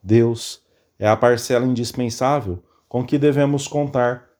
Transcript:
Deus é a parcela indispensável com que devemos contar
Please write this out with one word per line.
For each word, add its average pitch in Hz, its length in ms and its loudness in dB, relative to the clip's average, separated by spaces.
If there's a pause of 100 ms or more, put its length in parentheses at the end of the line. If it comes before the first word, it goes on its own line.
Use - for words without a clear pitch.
Deus 117 600 0 (360)
é 104 80 -4
a 107 120 4
parcela 123 480 2
indispensável 120 1000 -4 (240)
com 123 160 -4
que 147 140 -2
devemos 143 500 2
contar 123 640 -2 (100)